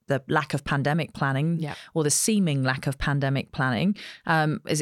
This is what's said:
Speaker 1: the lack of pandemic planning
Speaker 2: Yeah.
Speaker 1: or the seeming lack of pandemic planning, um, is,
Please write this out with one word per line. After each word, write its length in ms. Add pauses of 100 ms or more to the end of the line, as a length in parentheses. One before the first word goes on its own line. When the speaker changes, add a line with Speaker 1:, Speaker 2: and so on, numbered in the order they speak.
Speaker 1:
the 200
lack 260
of 80
pandemic 520
planning 440
Speaker 2:
Yeah. 160 (180)
Speaker 1:
or 120
the 80
seeming 500
lack 240
of 100
pandemic 540
planning, 460 (280)
um, 440
is, 140